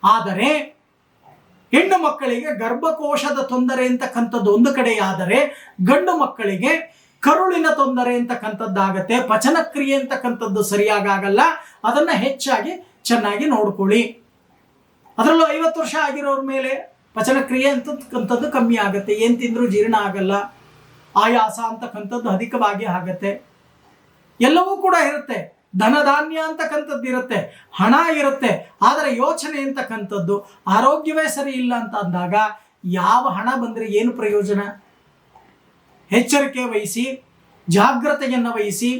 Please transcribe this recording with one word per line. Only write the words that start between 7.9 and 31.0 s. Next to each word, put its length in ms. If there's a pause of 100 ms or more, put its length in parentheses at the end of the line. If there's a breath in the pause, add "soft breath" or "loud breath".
ಅಂತಕ್ಕಂಥದ್ದಾಗತ್ತೆ, 1120
ಪಚನಕ್ರಿಯೆ 720
ಅಂತಕ್ಕಂಥದ್ದು 640
ಸರಿಯಾಗಲ್ಲ. 800 (420 loud breath)
ಅದನ್ನ 300
ಹೆಚ್ಚಾಗಿ 600 (300 loud breath)
ಚೆನ್ನಾಗಿ 420
ನೋಡ್ಕೊಳ್ಳಿ. 580 (1120)
ಅದರಲ್ಲೂ 300
ಐವತ್ತು 320
ವರ್ಷ 220
ಆಗಿರೋರ 400
ಮೇಲೆ 500 (220)
ಪಚನಕ್ರಿಯೆ 560
ಅಂತಕ್ಕಂಥದ್ದು 800
ಕಮ್ಮಿ 240
ಆಗತ್ತೆ, 380
ಏನ್ 260
ತಿಂದ್ರೂ 280
ಜೀರ್ಣ 280
ಆಗಲ್ಲ, 380 (840)
ಆಯಾಸ 520
ಅಂತಕ್ಕಂಥದ್ದು 640
ಅಧಿಕವಾಗಿ 560
ಆಗತ್ತೆ. 460 (1080)
ಎಲ್ಲವೂ 380
ಕೂಡ 180 (120)
ಇರುತ್ತೆ, 320 (380)
ಧನಧಾನ್ಯ 640
ಅಂತಕ್ಕಂಥದ್ದು 640
ಇರುತ್ತೆ, 360 (360 loud breath)
ಹಣ 200 (220)
ಇರುತ್ತೆ, 640
ಆದರೆ 340
ಯೋಚನೆ 460
ಅಂತಕ್ಕಂಥದ್ದು, 760 (300 loud breath)
ಆರೋಗ್ಯವೇ 600